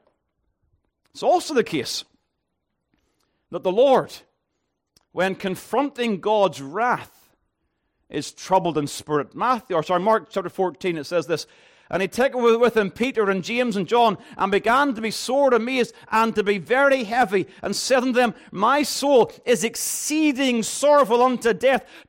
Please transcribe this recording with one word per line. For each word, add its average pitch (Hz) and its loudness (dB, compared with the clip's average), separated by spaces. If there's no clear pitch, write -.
It's - -18
also 311 0
the 240 2
case - -6
that - -6
the 185 0
Lord, 247 2
when 185 -2
confronting 220 -4
God's 190 0
wrath, 165 -6
is - -10
troubled 175 -2
in 143 -2
spirit. - -6
Matthew, 220 -4
or 160 0
sorry, 180 -2
Mark 214 0
chapter 185 -6
fourteen, 180 -4
it 143 -10
says 165 -4
this, 151 -4
"And 180 -2
he 185 -2
took 240 -2
with, 233 2
with 233 2
him 202 0
Peter 226 -2
and 190 0
James 240 -2
and 185 -4
John, 226 4
and 190 -2
began 240 2
to 220 -10
be 220 -4
sore 269 0
amazed 240 0
and 226 2
to 214 0
be 202 0
very 269 2
heavy, 202 0
and 196 -4
said 247 0
unto 262 0
them, 233 2
My 247 2
soul 269 2
is 214 0
exceeding 262 -2
sorrowful 262 2
unto 240 2
death. 247 0